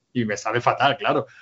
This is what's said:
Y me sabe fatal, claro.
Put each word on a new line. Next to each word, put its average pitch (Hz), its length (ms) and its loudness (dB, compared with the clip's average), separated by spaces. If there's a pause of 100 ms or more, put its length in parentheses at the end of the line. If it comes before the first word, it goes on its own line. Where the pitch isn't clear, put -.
(140)
Y 120 120 -2
me 104 120 -4
sabe 113 240 -2
fatal, 127 360 2
claro. 131 280 -2 (160)